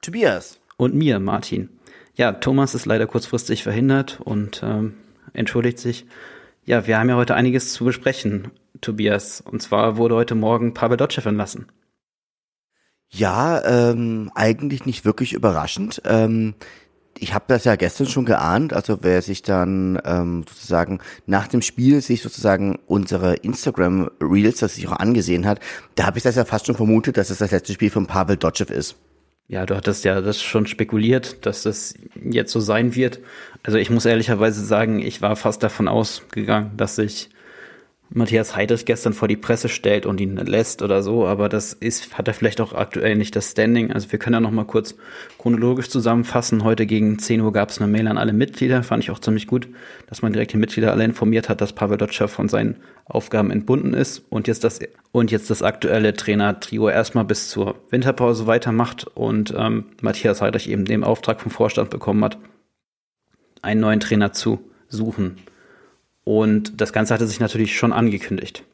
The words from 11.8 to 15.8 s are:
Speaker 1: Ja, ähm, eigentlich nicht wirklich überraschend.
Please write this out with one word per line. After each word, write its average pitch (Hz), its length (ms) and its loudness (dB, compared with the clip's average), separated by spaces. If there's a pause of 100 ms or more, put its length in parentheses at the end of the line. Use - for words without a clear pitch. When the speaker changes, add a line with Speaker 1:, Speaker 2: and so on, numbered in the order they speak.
Speaker 1:
Ja, 107 520 0 (280)
ähm, 113 420 -2
eigentlich 127 540 0
nicht - 180 -6
wirklich 123 280 0
überraschend. 92 680 -2